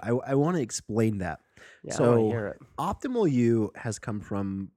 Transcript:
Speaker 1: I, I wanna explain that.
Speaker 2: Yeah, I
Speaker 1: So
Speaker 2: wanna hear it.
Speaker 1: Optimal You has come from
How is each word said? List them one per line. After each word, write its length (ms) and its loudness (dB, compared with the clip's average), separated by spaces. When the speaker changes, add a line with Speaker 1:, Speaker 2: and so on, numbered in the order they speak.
Speaker 1:
I, 80 -2
I 240 -2
wanna 260 2
explain 580 0
that. 220 -6
Speaker 2:
Yeah, 120 -10
I 20 -6
Speaker 1:
So 220 4
Speaker 2:
wanna 100 4
hear 200 -2
it. 100 -10
Speaker 1:
Optimal 540 -2
You 440 4
has 220 -8
come 220 -8
from 560 -6